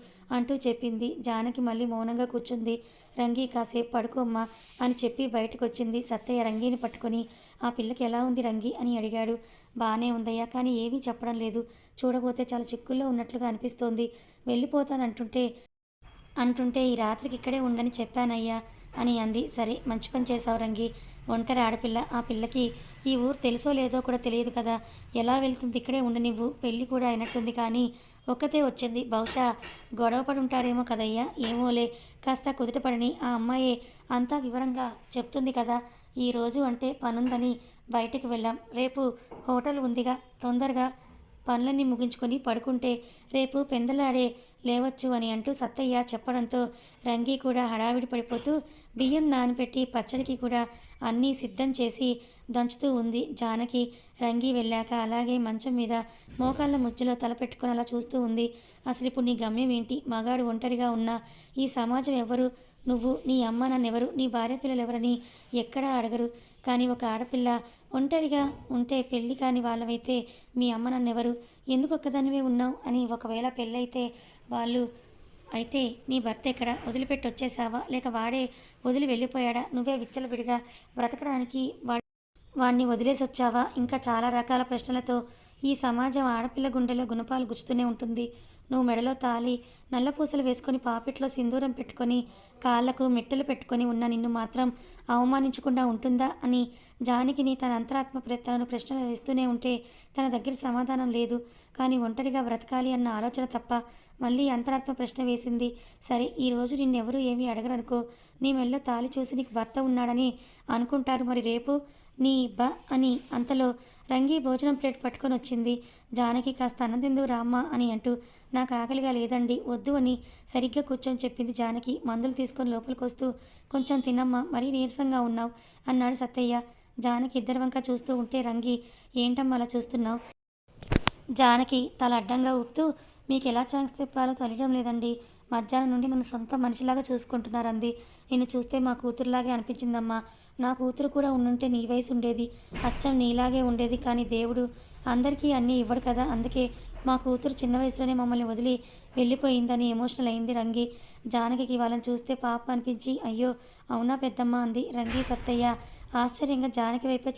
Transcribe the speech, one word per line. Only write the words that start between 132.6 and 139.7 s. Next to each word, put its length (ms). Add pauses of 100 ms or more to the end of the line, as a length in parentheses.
"మీకు 180
ఎలా 140
థాంక్స్ 380
చెప్పాలో 340
తెలియడం 380
లేదండి. 480 (320)
మధ్యాహ్నం 380
నుండి 180
నన్ను 160
సొంత 300
మనిషిలాగా 480 (100)
చూసుకుంటున్నారు," 560
అంది. 220 (400)
"నిన్ను 160 (100)
చూస్తే 220
మా 140
కూతురులాగే 580
అనిపించిందమ్మా. 720 (380)